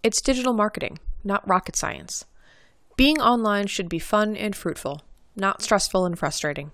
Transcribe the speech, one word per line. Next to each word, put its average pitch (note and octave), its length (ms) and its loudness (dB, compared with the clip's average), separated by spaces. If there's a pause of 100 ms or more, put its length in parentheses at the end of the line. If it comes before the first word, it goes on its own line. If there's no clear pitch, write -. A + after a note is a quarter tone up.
It's A3+ 160 2
digital B3+ 320 2
marketing, - 480 -2 (240)
not G3+ 240 -2
rocket F3+ 300 2
science. - 480 -6 (720)
Being C#4+ 240 6
online G#3+ 460 2
should F#3 200 -4
be E3+ 120 -4
fun G#3+ 360 0
and G3+ 180 -4
fruitful, D3 500 -6 (300)
not G3 280 -2
stressful F#3+ 440 2
and F3 140 -4
frustrating. D3 540 -4